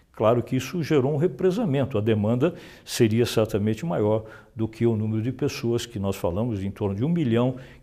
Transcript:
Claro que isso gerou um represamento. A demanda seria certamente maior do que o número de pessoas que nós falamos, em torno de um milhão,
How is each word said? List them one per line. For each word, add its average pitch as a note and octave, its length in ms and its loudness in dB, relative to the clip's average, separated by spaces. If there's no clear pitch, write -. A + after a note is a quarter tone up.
Claro A#2 300 4
que - 140 -2
isso D#3+ 260 -4
gerou C#3 320 2
um - 20 -2
represamento. F3 800 0
A G#2 60 2
demanda A2 520 2
seria A2+ 400 4
certamente A2 600 0
maior G#2+ 380 0
do A2 140 -2
que - 160 -2
o A#2 100 4
número A2 280 -2
de B2 100 -2
pessoas A#2 540 -2
que - 120 -10
nós G2 180 -2
falamos, G2+ 460 -2
em G2 80 -4
torno G2 240 -4
de G#2 100 -2
um D3 40 0
milhão, B2+ 480 2